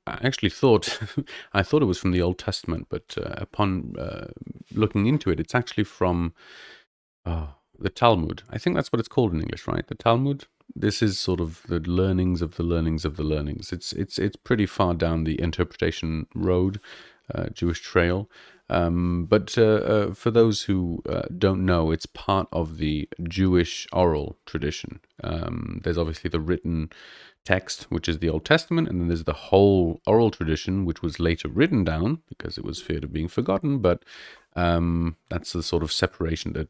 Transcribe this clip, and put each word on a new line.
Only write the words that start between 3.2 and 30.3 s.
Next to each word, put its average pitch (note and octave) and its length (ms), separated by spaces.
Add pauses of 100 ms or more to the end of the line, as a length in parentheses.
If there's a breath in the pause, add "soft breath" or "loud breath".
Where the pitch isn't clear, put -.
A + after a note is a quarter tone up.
upon, - 640
uh, - 300 (440)
looking G#2+ 340
into C3+ 240
it, E2 100
it's - 140
actually B2 300
from, F2 500 (920 loud breath)
uh, D#2+ 240 (300)
the - 120
Talmud. G#2+ 600
I - 80
think - 180
that's - 160
what A#2 80
it's - 80
called A2+ 240
in D#2+ 80
English, - 260
right? - 200
The - 100
Talmud. C3 500 (280)
This G2+ 280
is G2+ 160
sort F2+ 220
of D#2+ 280
the F2 120
learnings F2+ 600
of E2+ 160
the F2 60
learnings E2 420
of D#2 120
the D2+ 60
learnings. D2+ 500
It's, E2+ 200
it's, - 260
it's G2+ 180
pretty G#2+ 300
far F2+ 280
down E2 300
the D#2 160
interpretation E2 920
road, F2+ 460 (520 loud breath)
uh, - 200
Jewish F2 280
trail. F2+ 500 (400 loud breath)
Um, F2 560
but, G#2+ 320
uh, A#2 40
uh, G#2+ 520
for - 160
those A2+ 320
who, F2+ 440
uh, - 160 (140)
don't F#2+ 300
know, E2+ 240
it's E2 160
part F#2+ 440
of D#2+ 280
the D2+ 300 (140)
Jewish F2+ 720
oral D#2 540
tradition. - 540 (220)
Um, - 600
there's E2 140
obviously E2 320
the E2 100
written D#2+ 500 (540 loud breath)
text, - 460
which E2+ 180
is D#2+ 120
the E2 100
Old D#2 160
Testament, D#3+ 420
and F2+ 120
then E2+ 80
there's E2+ 160
the - 100
whole F#2+ 720
oral A2 240